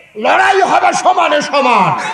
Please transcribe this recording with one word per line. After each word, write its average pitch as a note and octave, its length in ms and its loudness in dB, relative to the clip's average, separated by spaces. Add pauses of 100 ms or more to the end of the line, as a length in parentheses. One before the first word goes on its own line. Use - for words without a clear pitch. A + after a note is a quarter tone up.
(160)
লড়াই F#4+ 460 0
হবে - 320 2
সমানে E4 480 0
সমান। A#3+ 580 0 (140)